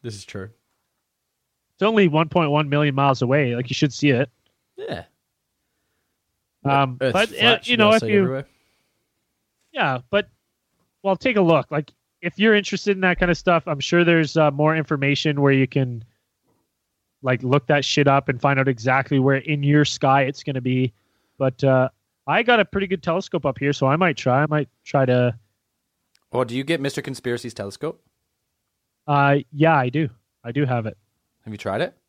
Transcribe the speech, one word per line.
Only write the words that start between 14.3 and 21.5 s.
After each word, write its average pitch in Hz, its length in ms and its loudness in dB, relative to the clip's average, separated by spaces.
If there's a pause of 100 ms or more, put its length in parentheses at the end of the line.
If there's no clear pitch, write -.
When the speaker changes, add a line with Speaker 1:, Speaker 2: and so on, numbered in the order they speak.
Speaker 2:
uh, 151 140 4
more 151 240 0
information 143 680 -2
where 139 100 4
you 135 160 2
can, 123 380 -4 (1160)
like, 127 220 -2
look 131 240 0
that 143 160 2
shit 143 240 2
up 139 220 2
and 127 100 -4
find 139 200 0
out 135 80 2
exactly 131 520 0
where 135 180 2
in 143 260 -4
your 147 200 4
sky 139 400 0
it's 131 200 -6
gonna 131 180 -6
be. 127 320 -2 (440)
But, 135 260 -4